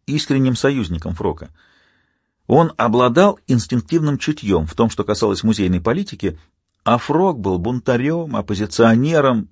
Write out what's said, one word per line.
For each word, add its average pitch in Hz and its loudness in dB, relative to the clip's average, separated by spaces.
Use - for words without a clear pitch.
искренним 135 0
союзником 87 -2
Фрока. 78 -6
Он 156 4
обладал 123 2
инстинктивным 135 -2
чутьем 98 -2
в - -14
том, 117 2
что - -4
касалось 101 -2
музейной 95 0
политики, 110 -4
а 117 2
Фрок 156 0
был 95 0
бунтарем, 127 -2
оппозиционером 113 2